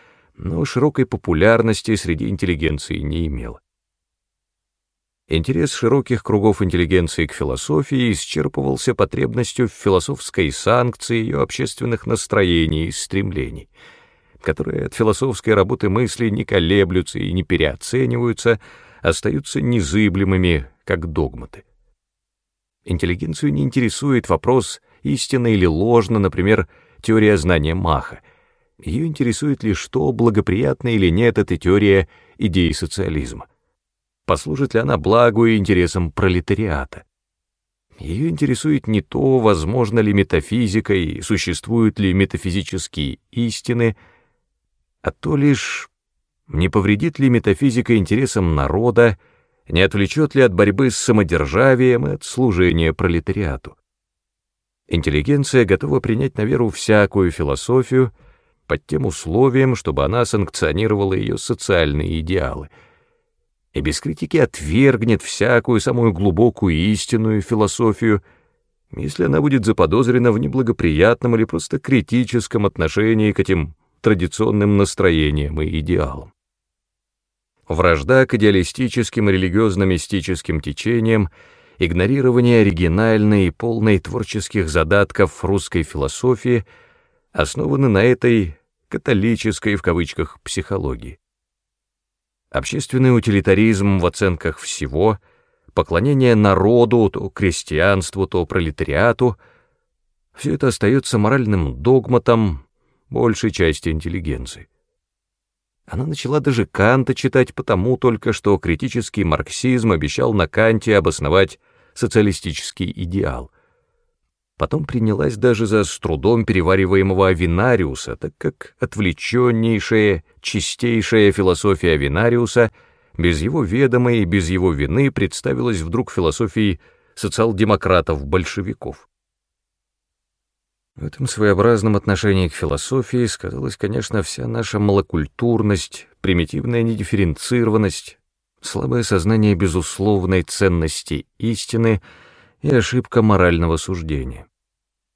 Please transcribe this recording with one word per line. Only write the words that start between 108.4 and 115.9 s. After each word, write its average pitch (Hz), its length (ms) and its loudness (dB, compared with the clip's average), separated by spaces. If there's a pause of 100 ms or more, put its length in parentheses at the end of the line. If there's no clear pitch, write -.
критический 104 680 -4
марксизм 110 680 0
обещал 82 400 -2
на 90 140 0
Канте 110 500 2
обосновать 85 640 2 (340)
социалистический 95 1000 -2
идеал. 87 580 -6 (1040)
Потом 76 280 -4
принялась 107 520 -2
даже 113 280 2
за 104 200 2
с - 140 -8